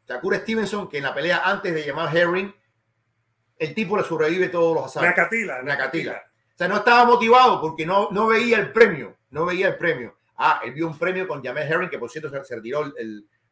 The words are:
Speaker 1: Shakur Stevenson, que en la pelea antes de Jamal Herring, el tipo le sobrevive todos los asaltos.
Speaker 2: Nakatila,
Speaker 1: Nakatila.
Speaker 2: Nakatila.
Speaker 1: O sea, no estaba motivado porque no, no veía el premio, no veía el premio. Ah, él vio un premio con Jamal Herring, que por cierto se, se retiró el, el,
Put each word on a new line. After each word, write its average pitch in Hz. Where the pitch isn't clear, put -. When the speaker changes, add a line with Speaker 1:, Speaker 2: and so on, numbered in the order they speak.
Speaker 1:
Shakur 175
Stevenson, 208
que 147
en 139
la 131
pelea 165
antes 190
de 156
Jamal 139
Herring, 175
el 151
tipo 208
le 170
sobrevive 165
todos 165
los 135
asaltos. 156
Speaker 2:
Nakatila, 175
Speaker 1:
Nakatila. 135
Speaker 2:
Nakatila. 107
Speaker 1:
O -
sea, 180
no 202
estaba 240
motivado 240
porque 156
no, 202
no 208
veía 226
el -
premio, 180
no 151
veía 180
el -
premio. 123
Ah, 147
él 117
vio 165
un 156
premio 185
con 143
Jamal 151
Herring, 170
que 139
por 120
cierto 151
se, 135
se 120
retiró 123
el, 139
el, 107